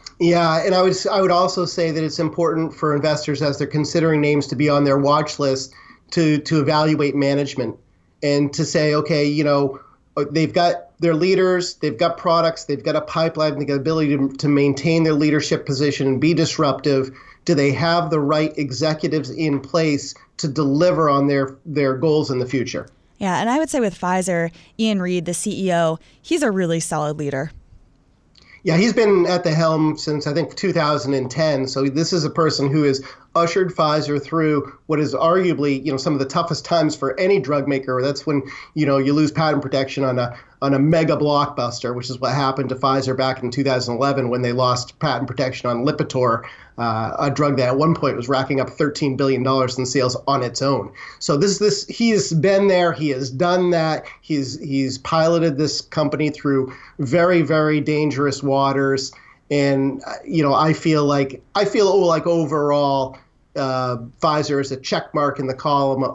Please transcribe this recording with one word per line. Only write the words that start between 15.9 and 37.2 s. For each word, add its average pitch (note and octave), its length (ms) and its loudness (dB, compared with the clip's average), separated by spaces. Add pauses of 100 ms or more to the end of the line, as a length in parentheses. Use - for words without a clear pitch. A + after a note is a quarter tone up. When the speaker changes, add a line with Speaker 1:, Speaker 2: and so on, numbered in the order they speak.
Speaker 1:
and C3+ 140 0
be D#3+ 120 4
disruptive. C#3+ 800 0 (320)
Do F3 120 2
they C#3 160 2
have E3 380 0
the D#3 100 0
right D3+ 380 0
executives D3+ 720 -2
in C#3+ 300 -2
place D3+ 560 -2 (220)
to E3 100 -4
deliver D3+ 600 2
on C#3 180 2
their, C3+ 380 0
their C#3 300 0
goals D3+ 360 0
in B2+ 80 -2
the B2 60 -2
future? B2 420 -4 (300)
Speaker 2:
Yeah, F3+ 240 -2
and A3 80 0
I C4 80 2
would D#4+ 120 0
say D4 100 -2
with G3+ 200 -2
Pfizer, F3+ 520 -2 (280)
Ian G#3+ 220 0
Read, F3+ 240 -2
the F3 80 -4
C F#3+ 340 -4
E F3+ 60 0
O, D#3+ 260 0 (220)
he's D#4+ 220 -2
a A#3 80 2
really E3+ 280 0
solid D3+ 380 -4
leader. C#3+ 340 -6 (1120)
Speaker 1:
Yeah, E3 140 2
he's G#3+ 160 4
been G3+ 320 4
at F3+ 180 0
the D#3 120 2
helm D#3+ 420 2
since, D3+ 300 -4
I D3 60 -2
think, D#3+ 220 -2
two F#3+ 160 -2
thousand D3 440 0
and B2+ 160 -2
ten. D3 360 0
So C#3 220 -2
this D#3+ 240 -2
is D#3 120 0
a C#3+ 40 -4
person C#3+ 400 0
who D3+ 140 2
has C3+ 180 2 (320)
ushered E3+ 400 0
Pfizer D3+ 480 0
through D3+ 560 0 (100)
what D3+ 120 0
is C3+ 160 -2
arguably, D3+ 720 2
you C#3+ 60 0
know, C3+ 60 -2
some D3+ 160 -2
of C3+ 60 0
the C3+ 60 0
toughest E3 400 -4
times D#3+ 320 2
for C#3 220 -4
any F#3+ 200 2